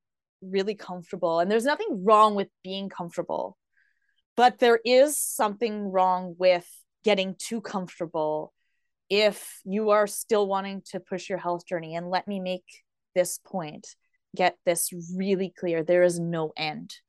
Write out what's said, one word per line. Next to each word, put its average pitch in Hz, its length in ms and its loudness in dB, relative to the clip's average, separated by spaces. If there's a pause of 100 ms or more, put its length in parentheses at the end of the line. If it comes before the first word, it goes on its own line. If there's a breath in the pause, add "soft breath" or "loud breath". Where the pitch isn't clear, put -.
(420)
really 196 320 -2
comfortable. 180 680 -4
And 180 120 2
there's 226 140 2
nothing 302 380 -2
wrong 214 300 8
with 196 140 -2 (160)
being 196 260 -8
comfortable, - 680 -8 (760)
but 247 220 4
there 233 260 4
is 262 360 6
something 208 720 -4
wrong 185 480 0
with 180 280 4 (360)
getting 190 340 0
too - 240 -8
comfortable 160 920 -6 (540)
if 202 580 0
you 208 260 0
are 208 160 4
still 208 400 0
wanting 196 340 -4 (100)
to 190 80 -8
push - 300 -10
your 190 80 -4
health 175 300 -6
journey. 165 280 -6
And 175 140 -8
let 185 180 -4
me 202 120 -6
make 185 260 -6 (480)
this - 240 0
point, - 500 -12 (480)
get 180 300 2
this 170 240 0 (260)
really 190 400 -2
clear. 165 280 -2
There 175 200 4
is 175 160 2
no 165 380 -4
end, 156 360 -8 (160)